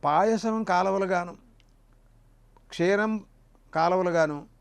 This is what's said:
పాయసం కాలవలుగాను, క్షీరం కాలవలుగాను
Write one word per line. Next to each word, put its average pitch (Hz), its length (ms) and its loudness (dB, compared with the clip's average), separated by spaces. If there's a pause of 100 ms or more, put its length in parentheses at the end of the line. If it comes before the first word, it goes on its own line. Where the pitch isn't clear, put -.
పాయసం 220 600 0
కాలవలుగాను, 185 720 -2 (1300)
క్షీరం 202 560 0 (500)
కాలవలుగాను 165 680 0 (160)